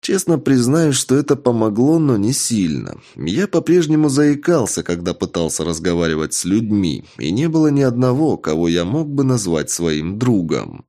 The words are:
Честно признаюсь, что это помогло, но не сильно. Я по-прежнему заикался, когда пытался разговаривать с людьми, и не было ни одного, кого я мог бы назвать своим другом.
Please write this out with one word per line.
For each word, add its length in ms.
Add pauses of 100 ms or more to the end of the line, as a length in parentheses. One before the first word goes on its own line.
Честно 320
признаюсь, 560
что 220
это 200
помогло, 600
но 180
не 160
сильно. 680 (160)
Я 320
по-прежнему 600
заикался, 760
когда 320
пытался 500
разговаривать 720
с 100
людьми, 600 (140)
и 140
не 160
было 200
ни 140
одного, 540
кого 320
я 160
мог 240
бы 160
назвать 460
своим 480
другом. 720